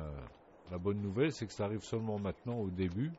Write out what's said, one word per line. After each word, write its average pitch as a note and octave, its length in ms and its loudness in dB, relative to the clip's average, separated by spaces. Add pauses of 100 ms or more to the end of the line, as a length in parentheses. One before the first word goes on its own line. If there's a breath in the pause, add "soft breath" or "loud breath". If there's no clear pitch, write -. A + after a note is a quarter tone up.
(720)
la F2+ 80 -2
bonne G2+ 220 2
nouvelle, A2+ 320 2
c'est - 120 -6
que G2 60 -6
ça G#2 140 -2
arrive G#2 180 -2
seulement A2 340 0
maintenant G2+ 400 -2
au G#2 120 0
début. F#2 500 2